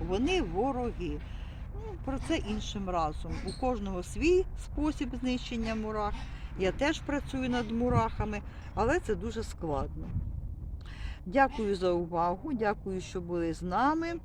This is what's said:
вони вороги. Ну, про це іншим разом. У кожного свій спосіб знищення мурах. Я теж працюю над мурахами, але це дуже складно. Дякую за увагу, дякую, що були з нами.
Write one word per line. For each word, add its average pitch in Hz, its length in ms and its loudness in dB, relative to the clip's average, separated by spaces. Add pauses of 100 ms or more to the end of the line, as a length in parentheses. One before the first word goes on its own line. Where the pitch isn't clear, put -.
вони 269 340 4
вороги. 208 800 0 (560)
Ну, 427 180 -8 (120)
про 269 120 -2 (100)
це 320 100 2
іншим 208 520 -2
разом. 165 420 0 (140)
У - 140 -4
кожного 214 440 0
свій 339 420 4 (200)
спосіб 294 440 0 (120)
знищення 240 540 0
мурах. 214 380 0 (460)
Я 185 120 4
теж 294 280 2
працюю 269 500 -2
над 240 220 0
мурахами, 226 680 4 (340)
але 254 240 4
це 214 160 0
дуже 190 280 -4
складно. 156 640 -2 (1160)
Дякую 220 500 4
за 180 160 4
увагу, 175 640 0
дякую, 202 480 0
що 180 200 -6
були 170 320 0
з 160 80 -8
нами. 262 460 2 (180)